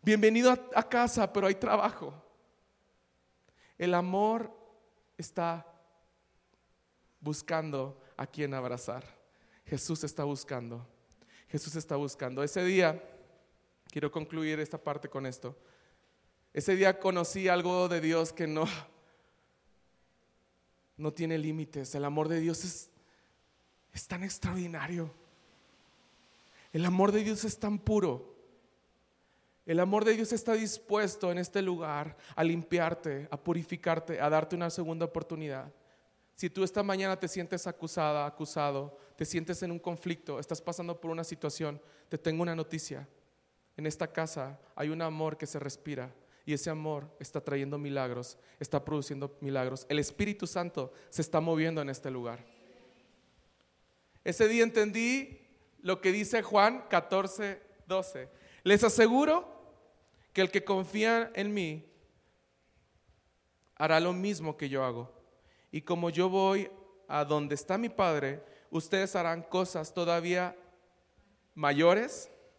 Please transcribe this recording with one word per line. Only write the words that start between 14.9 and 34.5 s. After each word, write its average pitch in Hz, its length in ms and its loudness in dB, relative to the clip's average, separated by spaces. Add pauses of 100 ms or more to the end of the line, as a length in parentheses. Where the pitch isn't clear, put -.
con 135 160 -8
esto. 127 300 -10 (960)
Ese 185 220 2
día 190 240 6
conocí 185 480 0
algo 180 400 4
de 170 140 0
Dios 160 320 2
que 165 140 -2
no, 156 180 0 (2250)
no 151 160 -4
tiene 165 240 -2
límites. 156 560 -4
El 143 120 -2
amor 151 220 0
de 165 120 0
Dios 165 240 0
es, - 260 -10 (1040)
es - 140 -12
tan 180 160 -6
extraordinario. 175 880 -4 (1600)
El 165 120 2
amor 185 260 6
de 214 120 4
Dios 214 200 -2
es 220 160 -4
tan 208 180 0
puro. 185 560 0 (1300)
El 165 140 2
amor 202 260 4
de 220 100 6
Dios 220 180 0
está 226 200 0
dispuesto 208 800 0
en 175 60 -2
este 180 240 -2
lugar 156 560 -4 (180)
a 160 80 2
limpiarte, 165 840 0
a 147 80 -6
purificarte, 170 840 -2
a 147 100 2
darte 156 260 2